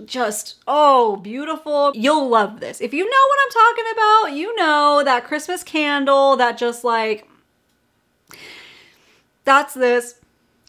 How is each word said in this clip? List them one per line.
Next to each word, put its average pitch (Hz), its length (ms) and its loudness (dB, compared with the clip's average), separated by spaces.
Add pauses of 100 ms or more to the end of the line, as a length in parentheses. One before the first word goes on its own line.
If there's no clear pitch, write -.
just, 220 480 -8 (120)
oh, 262 500 4
beautiful, 285 800 -4
you'll 269 340 0
love 220 320 0
this. - 200 -12
If 247 140 -8
you 339 100 -4
know 539 240 2
what 554 140 0
I'm 508 80 -2
talking 466 420 2
about, 427 440 2
you 415 200 -8
know 294 480 2
that 247 220 0
Christmas 311 360 -8
candle, 277 760 2
that 240 200 0
just, 233 280 -6
like, 220 440 -4 (2250)
that's 277 300 2
this. 247 440 -2 (500)